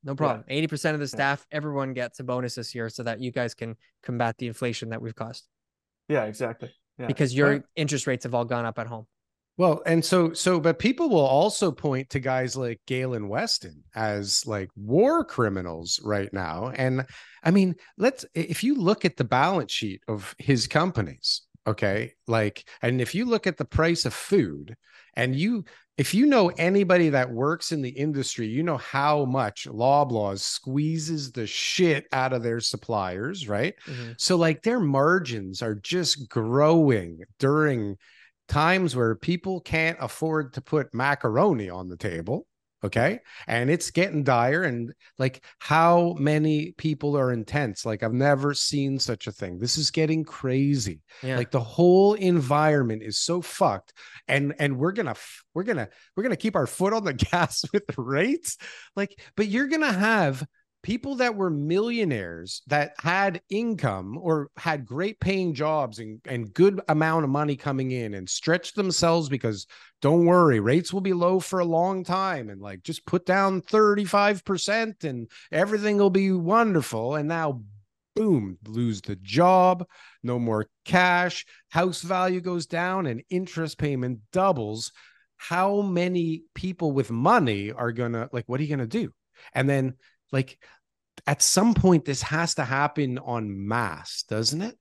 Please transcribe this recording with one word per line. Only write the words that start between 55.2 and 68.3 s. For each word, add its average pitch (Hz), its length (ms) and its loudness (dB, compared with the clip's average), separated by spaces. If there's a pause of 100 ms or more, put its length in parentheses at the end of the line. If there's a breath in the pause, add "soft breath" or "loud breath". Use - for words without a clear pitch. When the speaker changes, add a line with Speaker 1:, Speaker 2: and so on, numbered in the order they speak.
Speaker 3:
we're 170 80 -4
gonna, 175 260 -2 (280 soft breath)
we're 202 80 -4
gonna 240 120 0
keep 208 200 -2
our 143 100 2
foot 190 260 0
on 220 120 0
the 151 100 -2
<laughs> - 160 0
gas 170 420 0
with - 140 0
the - 160 -8
rates. 175 540 -2 (400 loud breath)
Like, 196 220 -6 (180 loud breath)
but 214 100 2
you're 247 220 0
gonna 302 240 0
have 180 520 2 (380)
people 262 320 -6
that 240 220 0
were 190 120 0
millionaires 147 1160 -2
that 147 320 0
had 180 500 0
income 139 720 -2
or 160 360 0
had 151 280 -4
great 170 360 -6
paying 185 340 0
jobs 135 460 -2
and, 110 260 -14
and 117 260 -6
good 190 360 4
amount 160 340 2
of 139 80 0
money 147 240 0
coming 131 380 -4
in 113 220 -6
and 92 140 -10
stretched - 460 -2